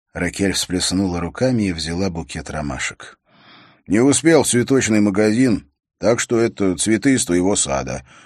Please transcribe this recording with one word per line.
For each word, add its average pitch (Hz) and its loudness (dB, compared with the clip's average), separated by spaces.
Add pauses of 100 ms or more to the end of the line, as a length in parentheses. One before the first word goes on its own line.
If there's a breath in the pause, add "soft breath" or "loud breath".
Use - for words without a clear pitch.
(140)
Ракель 87 -2
всплеснула 90 -2
руками 117 0
и 98 0
взяла 85 -4
букет 80 -10
ромашек. - -8 (680 soft breath)
«Не 107 2
успел 143 4
в - -4
цветочный 117 2
магазин, 107 2 (260)
так 113 2
что - -2
это 101 0
цветы 110 2
из 117 0
твоего 90 2
сада». 65 -4 (200 soft breath)